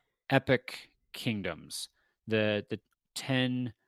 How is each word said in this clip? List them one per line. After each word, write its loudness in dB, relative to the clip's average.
epic 2
kingdoms, -6
the, 2
the -6
ten 0